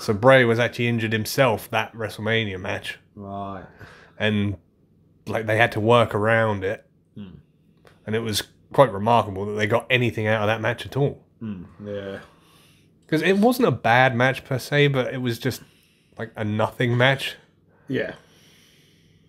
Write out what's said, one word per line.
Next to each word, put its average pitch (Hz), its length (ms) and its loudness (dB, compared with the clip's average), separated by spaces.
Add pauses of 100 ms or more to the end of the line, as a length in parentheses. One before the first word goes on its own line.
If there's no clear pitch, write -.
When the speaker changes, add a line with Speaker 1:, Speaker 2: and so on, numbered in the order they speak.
Speaker 1:
So - 120 -2
Bray 127 320 8
was 117 140 2
actually 120 300 0
injured 113 240 -2
himself 107 580 0
that 110 240 -4
WrestleMania 107 680 -4
match. 101 380 -8 (160)
Speaker 2:
Right. 98 500 -12 (540)
Speaker 1:
And, 104 380 0 (680)
like, 110 200 -6
they 110 100 0
had 113 160 4
to 110 80 -4
work 113 340 4
around 110 500 0
it. - 200 -6 (300)
Speaker 2:
Hmm. 101 200 -20 (720)
Speaker 1:
And 107 100 -2
it 113 40 -2
was 113 220 -4 (300)
quite 135 200 4
remarkable 101 540 0
that 208 60 -6
they 107 160 -2
got 117 200 0
anything 117 380 0
out 110 160 0
of 104 60 0
that 110 120 -2
match 113 240 -4
at 98 120 -14
all. 135 280 -2 (140)
Speaker 2:
Hmm. 98 260 -12 (200)
Yeah. 98 360 -10 (840)
Speaker 1:
'Cause 160 160 0
it 190 160 2
wasn't 240 300 4
a 143 40 4
bad 123 440 4
match 127 280 0
per 131 140 -6
se, 143 300 2
but 127 260 -2
it 131 60 -8
was 120 180 -4
just, - 240 -6 (560)
like, - 180 -12
a 110 80 -6
nothing 110 520 0
match. 131 400 2 (520)
Speaker 2:
Yeah. 120 260 -6 (1160)